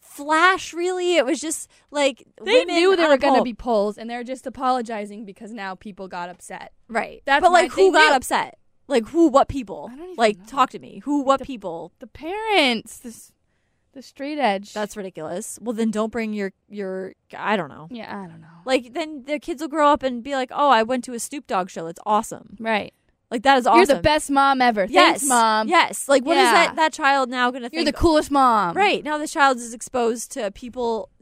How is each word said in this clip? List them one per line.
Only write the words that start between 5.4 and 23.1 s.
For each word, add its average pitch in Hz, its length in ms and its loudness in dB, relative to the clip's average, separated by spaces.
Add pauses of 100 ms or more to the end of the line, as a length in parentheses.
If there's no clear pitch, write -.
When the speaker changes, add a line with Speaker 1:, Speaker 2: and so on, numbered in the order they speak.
Speaker 2:
now 196 240 -12
people 196 320 -16
got 180 200 -10
upset. - 440 -18 (160)
Speaker 1:
Right. 220 360 -6
Speaker 2:
That's 277 200 4
Speaker 1:
But, 349 80 8
Speaker 2:
my 349 100 8
Speaker 1:
like, 277 80 0
who - 60 -10
Speaker 2:
thing, 370 160 6
Speaker 1:
got 311 160 8
Speaker 2:
too. 294 80 6
Speaker 1:
upset? 233 420 -2 (300)
Like, 233 200 0
who, 320 200 4
what 262 200 4
people? 196 440 -10
Speaker 2:
I 254 40 -20
don't 320 80 -18
even 370 120 -16
Speaker 1:
Like, 214 220 2
Speaker 2:
know. 185 80 -20
Speaker 1:
talk 254 240 0
to 202 80 -16
me. - 260 -18
Who, 294 180 0
what 269 180 2
Speaker 2:
The 262 60 -12
Speaker 1:
people? 185 520 -12
Speaker 2:
The 254 80 -20
parents. 339 920 -2
The 247 100 -18
s-, - 240 -20 (600)
the 262 100 -20
straight 294 360 -10
edge. 202 340 -2
Speaker 1:
That's 214 240 -8
ridiculous. 185 640 -10
Well, 233 120 -8
then 226 180 -2
don't 214 220 -4
bring 226 200 -6
your, 202 200 -4 (160)
your, 190 460 -10 (220)
I 196 200 -2
don't 165 120 -4
know. 151 220 -18
Speaker 2:
Yeah, 233 260 -16
I 196 120 -14
don't 165 120 -20
know. 160 60 -20 (180)
Speaker 1:
Like, 247 300 -2
then 311 300 -8
their 294 160 -6
kids 311 220 -8
will 320 60 -8
grow 294 220 2
up 294 120 2
and 247 200 -6
be 277 120 -8
like, 254 200 -4
"Oh, 285 140 2
I 226 140 4
went 247 220 -2
to 254 100 -12
a 233 40 -8
Snoop - 280 -12
Dogg 190 240 -4
show. 170 160 -10
It's 170 200 -14
awesome." 208 540 -4
Speaker 2:
Right. 220 320 -4 (380)